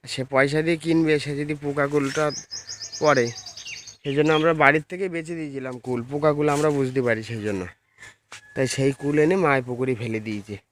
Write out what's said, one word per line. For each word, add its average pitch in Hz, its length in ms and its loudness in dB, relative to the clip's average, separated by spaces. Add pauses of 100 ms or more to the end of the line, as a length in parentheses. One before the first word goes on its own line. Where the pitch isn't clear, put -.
সে 135 180 -8 (100)
পয়সা 139 340 4
দিয়ে 165 180 0
কিনবে, 160 300 4 (100)
সে 147 160 -6
যদি 147 220 -4
পোকা 143 300 -2
কুলটা 147 320 0 (760)
পড়ে, 139 260 4 (760)
সেজন্য 147 360 2
আমরা 160 140 4 (100)
বাড়ির 147 280 6
থেকে 185 240 -6
বেছে 165 240 -8
দিয়েছিলাম 135 360 -8 (120)
কুল, 123 140 -2 (100)
পোকা 147 260 2
কুল 147 100 2 (100)
আমরা 151 120 2 (100)
বুঝতে 131 280 0
পারি 110 240 2
সেই 113 160 -6
জন্য। 101 160 -2 (920)
তাই 135 200 0
সেই 139 160 2 (100)
কুল 143 240 0
এনে 175 200 4
মায়ের 135 240 2
পুকুরে 127 320 -2
ফেলে 113 260 -4
দিয়েছে। 104 300 -8 (160)